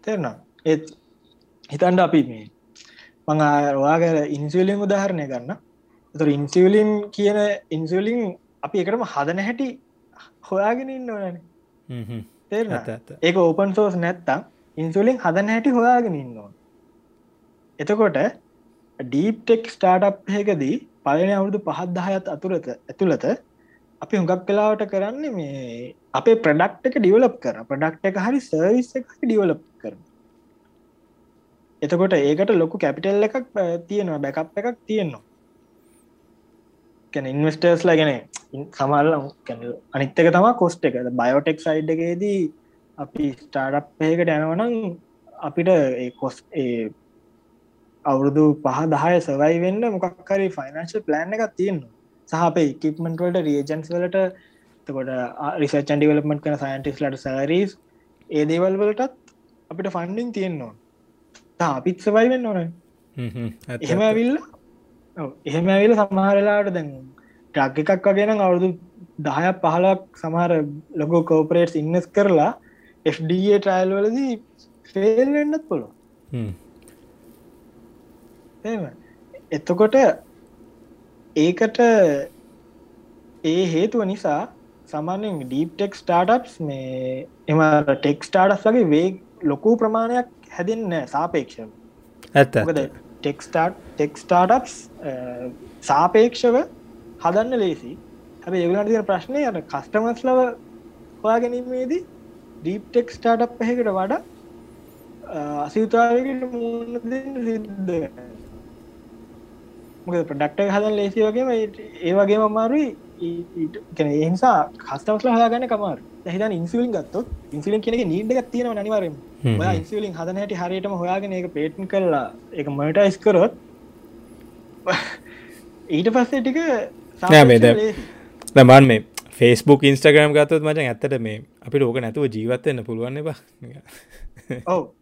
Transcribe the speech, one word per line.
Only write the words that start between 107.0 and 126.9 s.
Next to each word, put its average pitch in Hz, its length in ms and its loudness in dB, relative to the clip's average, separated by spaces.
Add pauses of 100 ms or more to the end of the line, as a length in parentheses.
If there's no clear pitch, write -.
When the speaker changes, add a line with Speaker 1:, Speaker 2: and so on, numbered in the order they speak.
Speaker 1:
දෙන්න 262 400 -8
සිද්ධ 220 280 -6 (140)
වෙනවා. 160 420 -6 (1800)
මොකද 175 220 -2
ප්‍රොඩක්ට් 147 360 -4
එක 202 120 2
හදන්න 208 240 0
ලේසි 202 260 -2
වගේම 233 280 0
ඒ, 226 140 0 (360)
ඒ 175 140 -2
වගේම 202 280 4
අමාරුයි. 226 480 0 (260)
ඊ-, 170 380 -8
ඊට, 165 240 -6 (120)
කියන්නේ 151 300 0
ඒ 160 100 0
නිසා 190 280 4 (180)
කස්ටමර්ස් 208 500 -6
ලව 247 80 2
හොයාගන්න 233 320 2
එක 233 80 -2
අමාරුයි. 208 320 -6 (140)
දැන් 175 160 -8
හිතන්න 208 180 -2
ඉන්සියුලින් 226 380 -2
ගත්තොත්, 196 360 -6 (200)
ඉන්සියුලින් 202 340 -4
කියන 226 140 -2
එකේ 240 120 0
නීඩ් 208 240 -2
එකක් 254 180 -2
තියෙනවනේ 233 340 -4
අනිවාර්යයෙන්ම. 196 340 -2 (160)
Speaker 2:
හ්ම් - 140 -4
හ්ම්. 110 120 2
Speaker 1:
ඔයා 185 140 0
ඉන්සියුලින් 208 400 -4
හදන 170 240 -8
හැටි 202 180 -6
හරියටම 185 380 -6
හොයාගෙන 185 400 -4
ඒක 180 160 -6
පේටන්ට් 160 400 -6
කරලා 175 320 0 (280)
ඒක 147 200 -8
මොනිටයිස් 160 480 2
කරොත් 202 360 4 (1300)
<laughs> 175 80 0 (920)
ඊට 175 200 2
පස්සේ 247 320 2
ටික 262 180 0
Speaker 2:
නෑ 208 840 4